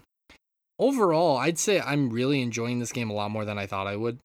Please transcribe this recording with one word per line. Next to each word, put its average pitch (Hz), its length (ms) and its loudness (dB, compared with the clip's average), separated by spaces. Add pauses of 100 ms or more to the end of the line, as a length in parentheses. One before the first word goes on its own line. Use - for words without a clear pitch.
(800)
Overall, 180 600 4
I'd 156 200 0
say 196 220 2
I'm 135 300 0
really 131 320 0
enjoying 117 360 -2
this 120 140 -6
game 117 160 -4
a 104 60 -4
lot 104 160 -4
more 107 160 -4
than 104 100 -4
I 101 80 -4
thought 98 220 -4
I 101 100 -4
would 117 280 -4